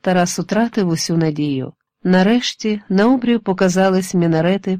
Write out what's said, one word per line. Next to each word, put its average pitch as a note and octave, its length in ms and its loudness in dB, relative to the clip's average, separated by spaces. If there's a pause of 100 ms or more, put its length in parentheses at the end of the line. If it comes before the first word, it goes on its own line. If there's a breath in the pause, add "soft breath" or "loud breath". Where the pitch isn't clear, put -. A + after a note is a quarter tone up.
Тарас F3+ 380 0
утратив G#3+ 480 -2
усю E3 300 -2
надію. D3 560 -2 (300)
Нарешті G#3 840 0
на G3+ 180 2
обрію A#3+ 320 2
показались F#3+ 720 0
мінарети F3+ 680 0